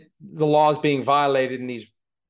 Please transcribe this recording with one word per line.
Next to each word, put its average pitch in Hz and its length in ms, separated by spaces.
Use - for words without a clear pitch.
the 151 260
law 151 240
is 147 80
being 143 240
violated 135 560
in 123 80
these 120 260